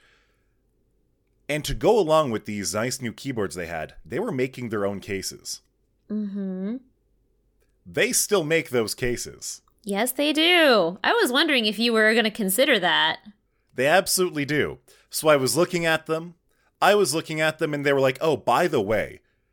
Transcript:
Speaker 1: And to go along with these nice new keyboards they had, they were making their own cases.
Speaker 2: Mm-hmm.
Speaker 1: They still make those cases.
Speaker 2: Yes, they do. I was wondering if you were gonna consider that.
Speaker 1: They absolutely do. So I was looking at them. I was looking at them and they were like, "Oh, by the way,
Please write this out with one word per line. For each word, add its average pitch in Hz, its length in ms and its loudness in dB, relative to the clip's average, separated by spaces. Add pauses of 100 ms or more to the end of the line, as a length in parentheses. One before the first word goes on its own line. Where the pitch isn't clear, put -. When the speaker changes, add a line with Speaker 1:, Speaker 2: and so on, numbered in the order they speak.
(1500)
Speaker 1:
And 147 160 -4
to 135 100 -6
go 190 240 4
along 156 320 2
with 110 140 -4
these 101 300 -6
nice 120 260 -4
new 113 120 -8
keyboards 107 420 -6
they 87 120 -8
had, 78 280 -8 (100)
they 110 140 -8
were 220 140 -4
making 127 360 -4
their 101 160 -2
own 101 160 -2
cases. - 640 -10 (480)
Speaker 2:
Mm-hmm. 202 680 -6 (1080)
Speaker 1:
They 143 260 -2
still 196 300 0
make 156 280 0
those 117 240 0
cases. - 680 -8 (220)
Speaker 2:
Yes, 208 280 -2
they 294 200 0
do. 285 720 4
I 330 80 2
was 403 180 2
wondering 269 360 2
if 208 120 -4
you 233 140 0
were 220 220 4
gonna 220 160 2
consider 220 500 0
that. 156 380 0 (560)
Speaker 1:
They 127 120 0
absolutely 170 580 2
do. 127 340 -2 (300)
So - 200 -4
I 151 80 8
was 131 200 0
looking 175 300 0
at 160 200 0
them. 165 280 -6 (480)
I 185 120 6
was 170 200 2
looking 156 260 -4
at 156 180 0
them 151 140 -2
and 143 140 -2
they 143 60 4
were 135 80 2
like, 135 200 2
"Oh, 156 160 2
by 127 300 2
the 151 160 0
way, 95 380 -2 (320)